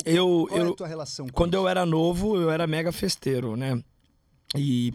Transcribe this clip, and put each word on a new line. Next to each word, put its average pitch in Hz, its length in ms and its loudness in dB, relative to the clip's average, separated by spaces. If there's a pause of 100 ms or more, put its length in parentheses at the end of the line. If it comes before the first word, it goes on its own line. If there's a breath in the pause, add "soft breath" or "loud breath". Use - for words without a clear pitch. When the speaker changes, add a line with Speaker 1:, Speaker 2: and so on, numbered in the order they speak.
Speaker 1:
Eu, 170 420 4
Speaker 2:
qual - 120 -2
é - 40 2
a - 40 2
Speaker 1:
eu, 175 80 -2
Speaker 2:
tua 180 120 -10
relação 156 380 -10
com 127 80 -12
Speaker 1:
quando 170 220 2
eu 190 80 2
Speaker 2:
isso? 185 60 2
Speaker 1:
era 185 160 0
novo, 175 540 2
eu 165 100 2
era 160 160 0
mega 160 280 -2
festeiro, 127 640 -2
né? 131 260 -2 (720)
E 123 400 0